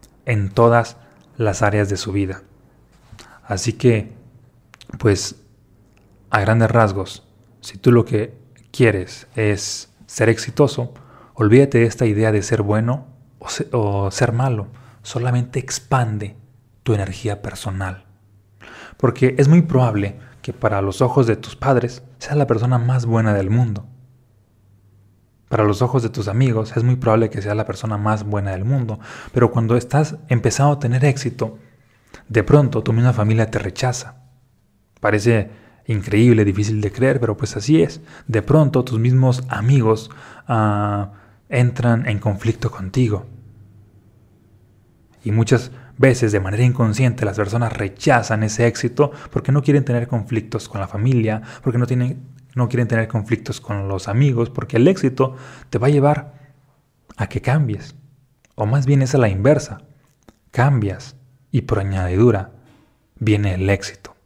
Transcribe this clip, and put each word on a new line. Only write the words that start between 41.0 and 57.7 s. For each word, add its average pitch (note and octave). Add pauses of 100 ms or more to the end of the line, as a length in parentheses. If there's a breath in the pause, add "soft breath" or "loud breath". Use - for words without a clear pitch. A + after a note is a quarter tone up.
entran A#2+
en G#2
conflicto A2
contigo. G2+ (2000)
Y A2
muchas A2+ (260 loud breath)
veces, B2
de G2+
manera G2+
inconsciente, B2
las G2
personas G#2+
rechazan A2
ese A2
éxito C#3 (180 loud breath)
porque -
no C#3
quieren C#3
tener A#2+
conflictos A2
con G2+
la F#2
familia, A2 (200 loud breath)
porque A#2+
no B2
tienen, B2 (320)
no B2
quieren A#2+
tener A2+
conflictos G#2
con G2
los F#2+
amigos, A#2
porque -
el B2+
éxito C3 (340 loud breath)
te -
va A#2+
a C#3+
llevar D3 (840 soft breath)
a G2+
que -
cambies. C3+ (600)